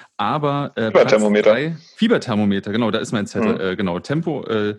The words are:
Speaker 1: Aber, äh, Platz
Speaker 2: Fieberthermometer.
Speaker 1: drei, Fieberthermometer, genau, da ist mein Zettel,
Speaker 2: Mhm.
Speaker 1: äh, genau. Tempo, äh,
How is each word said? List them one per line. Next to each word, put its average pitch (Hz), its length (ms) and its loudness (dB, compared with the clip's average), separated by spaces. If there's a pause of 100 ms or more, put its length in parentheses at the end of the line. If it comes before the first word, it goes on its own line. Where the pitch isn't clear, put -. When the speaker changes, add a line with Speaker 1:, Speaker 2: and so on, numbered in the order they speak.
(160)
Speaker 1:
Aber, 143 580 -2
äh, 110 160 -2
Platz 110 200 4
Speaker 2:
Fieberthermometer. 107 400 4
Speaker 1:
drei, 147 260 0 (180)
Fieberthermometer, 104 760 0
genau, 110 180 0
da 104 80 0
ist - 140 -6
mein 104 160 -2
Zettel, 107 260 0
Speaker 2:
Mhm. - 60 -6
Speaker 1:
äh, 92 160 -2
genau. 90 240 -2
Tempo, 147 460 -4
äh, 107 320 -2